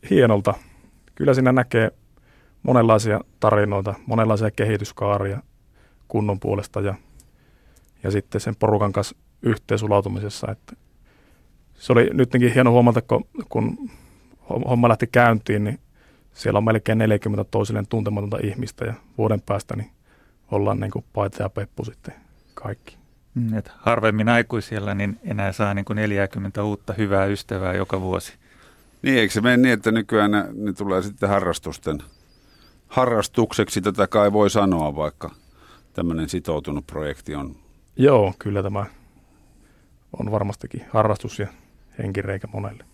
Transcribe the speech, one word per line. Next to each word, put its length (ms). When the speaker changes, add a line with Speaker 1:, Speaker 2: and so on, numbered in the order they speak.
Speaker 1:
Hienolta. 440
Kyllä 200
siinä 180
näkee 380
monenlaisia 580
tarinoita, 540
monenlaisia 440
kehityskaaria 920
kunnon 320
puolesta 400
ja, 140
ja 80
sitten 300
sen 160
porukan 360
kanssa 240
yhteensulautumisessa. 1080
Että 200
se 180
oli 200
nytkin 420
hieno 160
huomata, 320
kun, 220
kun 420
homma 380
lähti 180
käyntiin, 580
niin 140
siellä 200
on 60
melkein 340
neljäkymmentä 520
toisilleen 360
tuntematonta 560
ihmistä 420
ja 100
vuoden 220
päästä 360
niin 140
ollaan 300
niin 100
kuin 220
paita 300
ja 60
peppu 360
sitten 300
kaikki. 420
Speaker 2:
Mm, 240
et 180
harvemmin 520
aikuisilla 680
niin 300
enää 280
saa 220
niin 100
kuin 120
neljäkymmentä 680
uutta 300
hyvää 340
ystävää 480
joka 260
vuosi. 320
Speaker 3:
Niin, 160
eikö 140
se 80
mene 160
niin, 160
että 200
nykyään 380
ne, 220
ne 200
tulee 300
sitten 260
harrastusten, 680
harrastukseksi, 920
tätä 260
kai 260
voi 180
sanoa, 460
vaikka 340
tämmönen 360
sitoutunut 580
projekti 480
on? 220
Speaker 1:
Joo, 420
kyllä 240
tämä 240
on 100
varmastikin 580
harrastus 500
ja 80
henkireikä 540
monelle. 420